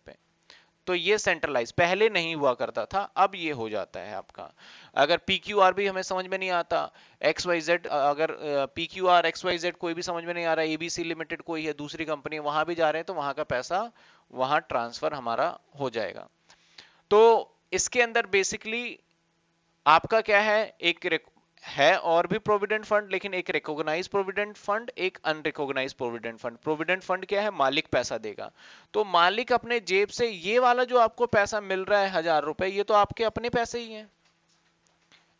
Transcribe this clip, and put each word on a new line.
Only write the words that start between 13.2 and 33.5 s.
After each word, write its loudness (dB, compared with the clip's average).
का -6
पैसा -4
वहां 0
ट्रांसफर -4
हमारा -2
हो -4
जाएगा। -8
तो 6
इसके 0
अंदर 0
basically -2
आपका 6
क्या 4
है, 2
एक -2
रिक-, -2
है 4
और 2
भी -2
प्रोविडेंट 0
फंड, 0
लेकिन -4
एक -4
रिकॉग्नाइज -4
प्रोविडेंट -4
फंड, -4
एक -4
अनरिकॉग्नाइज -4
प्रोविडेंट -8
फंड। -10
प्रोविडेंट -4
फंड -4
क्या -2
है? -2
मालिक 0
पैसा -2
देगा। -10
तो 0
मालिक 2
अपने 0
जेब 2
से, -2
ये -2
वाला 4
जो 2
आपको 2
पैसा 2
मिल -4
रहा 4
है 2
हजार 2
रुपए, -4
ये -2
तो 2
आपके 4
अपने -2
पैसे -2